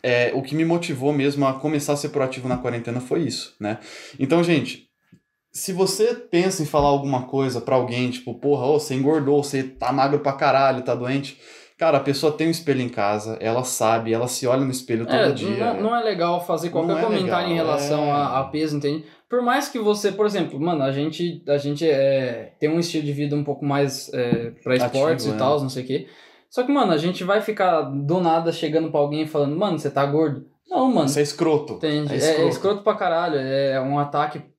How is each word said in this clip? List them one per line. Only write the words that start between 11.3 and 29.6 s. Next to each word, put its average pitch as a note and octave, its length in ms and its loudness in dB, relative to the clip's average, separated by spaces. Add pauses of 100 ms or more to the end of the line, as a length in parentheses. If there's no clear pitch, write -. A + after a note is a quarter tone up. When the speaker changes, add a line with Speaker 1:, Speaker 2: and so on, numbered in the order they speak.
Speaker 1:
Cara, D#3+ 200 4
a C#3 40 4
pessoa C#3+ 300 0
tem D#3 160 -2
um E3 40 2
espelho C#3 300 0
em B2 60 -2
casa, G#2+ 540 -2
ela A#2 240 0
sabe, A2+ 480 0
ela A#2+ 160 0
se B2+ 180 -4
olha C3 160 4
no C3 80 -2
espelho A#2 340 -4
todo B2 100 -2
Speaker 2:
É, G3 180 4
Speaker 1:
dia, - 160 -4 (160)
Speaker 2:
não, A#3 80 0
Speaker 1:
né? - 80 -4
Speaker 2:
não A3+ 140 0
é A#3+ 80 0
legal F3 420 0
fazer E3+ 240 -2
qualquer E3+ 240 0
Speaker 1:
Não D#3+ 60 0
é - 40 2
Speaker 2:
comentário F3+ 460 0
Speaker 1:
legal, - 20 0
Speaker 2:
em - 40 2
relação D3 500 0
Speaker 1:
é. D3 60 2
Speaker 2:
a, C#3 280 0
a C3+ 60 -2
peso, D3+ 320 -2
entende? D3 260 -2 (260)
Por B3 120 0
mais C4 260 0
que - 100 -8
você, G#3 360 0
por G#3 120 2
exemplo, F3 320 -2
mano, D#3 260 0
a C3+ 100 0
gente, D#3 560 -4
a C#3+ 80 4
gente, D3 320 -2
é, C3+ 720 0
tem D3+ 80 2
um E3 100 2
estilo E3 240 -2
de C#3+ 80 -2
vida C#3+ 240 -2
um D3 80 0
pouco C#3+ 220 -6
mais, C#3 480 -2
é, A#2+ 380 -2 (120)
pra B2+ 120 2
Speaker 1:
Ativo, B2+ 100 2
Speaker 2:
esportes C3+ 400 2
e G#2+ 60 0
Speaker 1:
né? G#2+ 60 -2
Speaker 2:
tal, C#3 240 2
não C3+ 80 -2
sei B2+ 140 -6
o B2+ 40 -10
quê. C3 200 -4 (420)
Só B3+ 140 -2
que, C4 80 0
mano, A#3 220 4
a D#3 40 4
gente F3+ 280 -2
vai G3+ 160 2
ficar F#3 400 2
do C#3+ 400 -2
nada E3 320 2
chegando D#3+ 360 0
pra D3 120 0
alguém D3 220 0
e D3+ 40 -4
falando, D3 300 0
"Mano, F#3 200 0